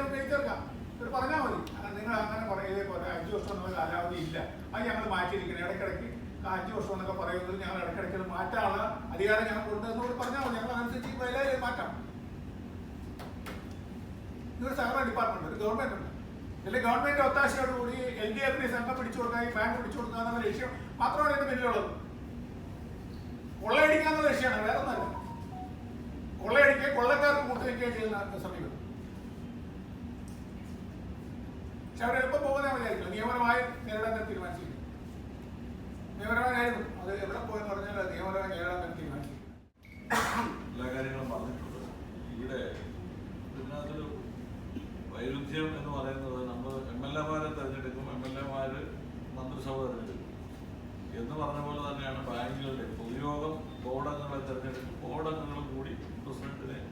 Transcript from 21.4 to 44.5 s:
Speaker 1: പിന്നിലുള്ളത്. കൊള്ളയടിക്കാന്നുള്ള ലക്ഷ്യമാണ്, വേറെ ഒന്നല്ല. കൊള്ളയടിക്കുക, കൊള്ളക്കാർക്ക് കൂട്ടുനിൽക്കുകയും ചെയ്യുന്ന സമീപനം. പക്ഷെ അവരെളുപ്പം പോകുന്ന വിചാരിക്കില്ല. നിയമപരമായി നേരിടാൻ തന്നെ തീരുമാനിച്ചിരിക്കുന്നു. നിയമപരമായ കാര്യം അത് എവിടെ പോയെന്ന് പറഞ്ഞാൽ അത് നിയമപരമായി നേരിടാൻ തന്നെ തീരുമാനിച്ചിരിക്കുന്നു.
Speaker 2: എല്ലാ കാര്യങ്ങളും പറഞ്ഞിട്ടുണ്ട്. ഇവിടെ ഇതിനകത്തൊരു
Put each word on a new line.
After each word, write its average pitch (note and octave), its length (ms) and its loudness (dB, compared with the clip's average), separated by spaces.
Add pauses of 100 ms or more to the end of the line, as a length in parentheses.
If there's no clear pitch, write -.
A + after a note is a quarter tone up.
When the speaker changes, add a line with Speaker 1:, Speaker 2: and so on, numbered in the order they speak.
Speaker 1:
പിന്നിലുള്ളത്. A#3 400 4 (1700)
കൊള്ളയടിക്കാന്നുള്ള D4+ 680 8
ലക്ഷ്യമാണ്, A#3+ 380 4
വേറെ F#3+ 160 4
ഒന്നല്ല. F#3+ 200 2 (1400)
കൊള്ളയടിക്കുക, C#5 480 10 (120)
കൊള്ളക്കാർക്ക് C#4+ 500 8
കൂട്ടുനിൽക്കുകയും A#3+ 480 0
ചെയ്യുന്ന G3+ 480 0
സമീപനം. - 340 -4 (3000)
പക്ഷെ - 180 -2
അവരെളുപ്പം C4 380 4
പോകുന്ന C#4 320 4
വിചാരിക്കില്ല. A3 380 0
നിയമപരമായി A#3 460 6 (260)
നേരിടാൻ A3 280 0
തന്നെ G#3+ 160 0
തീരുമാനിച്ചിരിക്കുന്നു. - 520 -4 (1400)
നിയമപരമായ B3 380 4
കാര്യം A#3+ 240 4 (200)
അത് F3+ 100 -2 (140)
എവിടെ F#3+ 240 -2
പോയെന്ന് G#3 240 -2
പറഞ്ഞാൽ G3+ 300 -2
അത് F#3 120 0
നിയമപരമായി F#3+ 380 0
നേരിടാൻ F3 300 0
തന്നെ - 160 -4
തീരുമാനിച്ചിരിക്കുന്നു. - 540 -6 (1200)
Speaker 2:
എല്ലാ B2 220 -4
കാര്യങ്ങളും C3 400 -2
പറഞ്ഞിട്ടുണ്ട്. - 460 -6 (540)
ഇവിടെ - 260 -4 (920)
ഇതിനകത്തൊരു D3 560 -6 (1080)